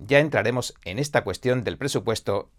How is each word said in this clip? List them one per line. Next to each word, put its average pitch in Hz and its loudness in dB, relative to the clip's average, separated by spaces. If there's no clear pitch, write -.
ya 139 6
entraremos 123 0
en 95 -6
esta 143 0
cuestión 123 0
del - -4
presupuesto 113 -4